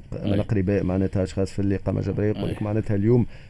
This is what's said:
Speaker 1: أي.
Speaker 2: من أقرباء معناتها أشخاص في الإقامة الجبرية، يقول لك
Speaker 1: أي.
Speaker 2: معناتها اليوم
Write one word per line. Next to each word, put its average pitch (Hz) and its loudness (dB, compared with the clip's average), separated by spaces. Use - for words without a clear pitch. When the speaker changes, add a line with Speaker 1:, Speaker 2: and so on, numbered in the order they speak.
Speaker 1:
أي. - -4
Speaker 2:
من 101 2
أقرباء 101 2
معناتها 95 2
أشخاص 95 -2
في - -4
الإقامة 98 0
الجبرية، 98 0
يقول 101 -2
لك 104 -6
Speaker 1:
أي. 104 -4
Speaker 2:
معناتها 104 -2
اليوم 110 4